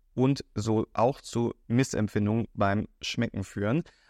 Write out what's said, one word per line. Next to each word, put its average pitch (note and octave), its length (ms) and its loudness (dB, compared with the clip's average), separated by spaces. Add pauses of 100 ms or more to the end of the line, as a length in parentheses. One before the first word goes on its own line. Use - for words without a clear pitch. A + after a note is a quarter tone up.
(140)
und C3 320 2 (100)
so A2 380 0
auch A#2+ 260 2
zu A#2 340 -4 (140)
Missempfindungen A2 880 0
beim G2+ 340 0 (140)
Schmecken - 420 -4
führen. G#2+ 400 -2 (260)